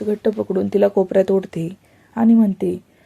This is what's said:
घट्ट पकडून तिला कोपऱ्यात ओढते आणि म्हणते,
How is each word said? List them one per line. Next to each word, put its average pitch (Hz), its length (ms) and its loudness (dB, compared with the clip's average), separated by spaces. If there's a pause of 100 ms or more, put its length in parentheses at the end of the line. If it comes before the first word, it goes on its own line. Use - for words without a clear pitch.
घट्ट 208 260 -4
पकडून 202 400 -2
तिला 202 200 2
कोपऱ्यात 190 420 0
ओढते 185 460 -4 (400)
आणि 226 180 4
म्हणते, 190 460 0 (260)